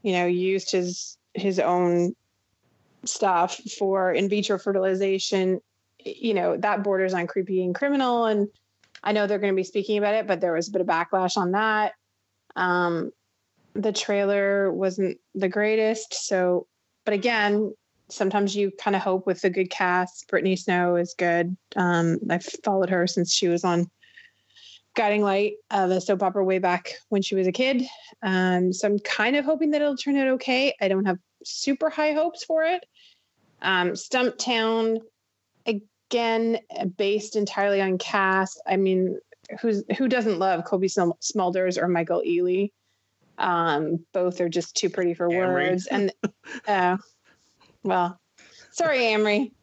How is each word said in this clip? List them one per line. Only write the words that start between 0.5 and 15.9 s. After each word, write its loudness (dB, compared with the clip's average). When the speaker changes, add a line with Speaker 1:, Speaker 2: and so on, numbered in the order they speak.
Speaker 1:
his, -4
his -2
own 2
stuff 0
for 0
in 0
vitro 0
fertilization, 0
y-, -10
you -2
know, 0
that 0
borders 0
on -2
creepy -2
and -2
criminal. 0
And 0
I -2
know 2
they're 0
gonna 0
be 2
speaking -2
about 2
it, -2
but -2
there 0
was -2
a -12
bit 0
of 0
backlash 0
on 0
that. 0
Um, 0
the -2
trailer 0
wasn't -2
the 0
greatest. 0